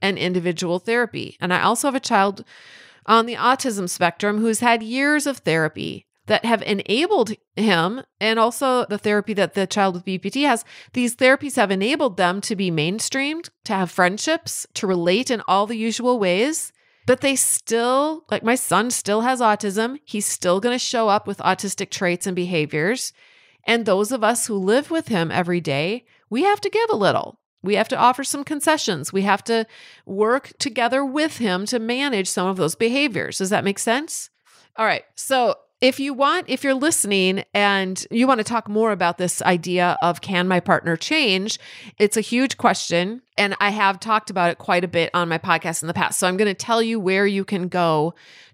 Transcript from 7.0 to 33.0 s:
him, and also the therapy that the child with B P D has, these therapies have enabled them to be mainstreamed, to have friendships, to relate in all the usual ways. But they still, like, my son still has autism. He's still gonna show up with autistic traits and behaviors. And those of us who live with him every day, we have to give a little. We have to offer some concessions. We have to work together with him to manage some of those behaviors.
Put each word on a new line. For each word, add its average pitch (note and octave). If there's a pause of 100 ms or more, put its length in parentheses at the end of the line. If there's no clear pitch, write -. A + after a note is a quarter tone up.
him, G#3 (180)
and A3
also A#3+
the G#3
therapy G#3
that F#3
the F#3+
child F#3+
with F3+
B F#3
P G3+
D C4
has, C4 (260)
these A#3+
therapies C4+
have G#3
enabled G3+
them F#3
to A3+
be F#3
mainstreamed, B3 (160)
to -
have F#3+
friendships, G#3
to -
relate F#3
in A3
all G3
the A#3
usual A#3
ways. G#3 (340)
But B3+
they C#4
still, C4
like, G#3+
my A3+
son G#3+
still G#3+
has B3+
autism. G#3+
He's G#3
still F#3
gonna A#3+
show A3+
up G#3
with G3+
autistic F#3+
traits F3
and F#3
behaviors. F3 (500)
And A3+
those G#3
of A#3+
us A#3+
who G#3+
live G3
with E4
him E3+
every F3
day, D#3+ (240)
we A#3+
have G#4
to G4+
give A4
a G#4
little. - (260)
We G3+
have G#3
to B3+
offer B3+
some C#4+
concessions. C#4
We F#3+
have G#3+
to A3+ (380)
work G#3+
together B3
with D4+
him F#3+
to B3
manage A#3
some F#3
of F#3+
those E3+
behaviors. A3+